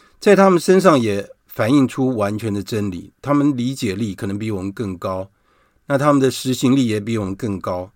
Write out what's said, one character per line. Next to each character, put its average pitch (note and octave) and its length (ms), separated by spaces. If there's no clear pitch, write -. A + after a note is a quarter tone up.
在 G3+ 160
他 F#3+ 140
们 F3+ 100
身 F#3 220
上 E3+ 180
也 G#2 300
反 A2+ 260
映 C#3 160
出 C3 280
完 G#2 240
全 A2 120
的 G2+ 120
真 G#2 260
理， E2+ 320
他 C#3 100
们 C#3+ 240
理 B2+ 200
解 G#2+ 180
力 G2+ 220
可 A2+ 100
能 G2+ 140
比 A2 100
我 G2+ 140
们 G2 80
更 G2 260
高， F#2+ 320
那 C#3+ 100
他 C#3+ 160
们 C#3+ 80
的 C3 120
实 B2+ 240
行 B2+ 200
力 C3+ 120
也 G#2+ 120
比 A2 200
我 G2+ 60
们 F#2+ 100
更 G2 240
高 F#2 360